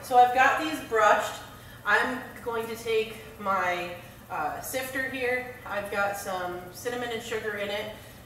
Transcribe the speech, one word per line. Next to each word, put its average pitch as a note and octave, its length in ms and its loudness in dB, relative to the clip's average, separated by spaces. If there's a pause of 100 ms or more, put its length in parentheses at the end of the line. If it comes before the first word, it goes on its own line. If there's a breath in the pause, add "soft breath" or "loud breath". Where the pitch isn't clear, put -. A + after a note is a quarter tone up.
So B3+ 160 2
I've B3 160 10
got C4+ 260 6
these D#4 200 -2
brushed. - 600 4 (420 loud breath)
I'm A#3+ 360 2 (260)
going A3+ 220 -2
to A3+ 80 -6
take A3 400 0 (240)
my, F3+ 500 0 (400 loud breath)
uh, - 320 -4
sifter C4 480 -4
here. B3 460 -2 (100)
I've G3+ 240 -4
got G3+ 260 0
some F3+ 440 -4 (120)
cinnamon A#3+ 400 -6
and A3 120 -4
sugar G#3+ 340 -4
in G3+ 120 -4
it, G#3+ 260 -6 (300 loud breath)